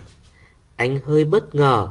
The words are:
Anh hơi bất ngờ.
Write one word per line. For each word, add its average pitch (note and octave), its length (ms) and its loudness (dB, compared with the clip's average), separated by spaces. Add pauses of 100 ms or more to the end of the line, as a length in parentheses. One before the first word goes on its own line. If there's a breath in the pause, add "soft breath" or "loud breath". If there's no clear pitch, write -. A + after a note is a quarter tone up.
(760 soft breath)
Anh C3 300 -4
hơi D3+ 200 2
bất G3+ 300 -2
ngờ. B2+ 360 2